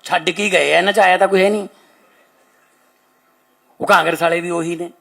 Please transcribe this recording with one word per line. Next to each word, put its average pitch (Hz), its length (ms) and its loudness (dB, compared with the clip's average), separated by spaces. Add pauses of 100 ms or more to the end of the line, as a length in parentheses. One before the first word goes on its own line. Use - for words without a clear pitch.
ਛੱਡ 175 280 -2
ਕੇ 180 140 -6
ਹੀ 202 80 -2
ਗਏ 151 220 2
ਆ, 165 40 4
ਇਹਨਾਂ 190 140 0
'ਚ 196 60 0
ਆਇਆ 185 200 4
ਤਾਂ 190 100 2
ਕੋਈ 190 160 2
ਹੈ 202 60 2
ਨਹੀਂ। 208 180 -4 (2000)
ਉਹ - 60 -6
ਕਾਂਗਰਸ 165 360 2
ਵਾਲੇ 170 180 0
ਵੀ 170 100 -8
ਉਹੀ 170 260 -4
ਨੇ। 170 140 -10 (100)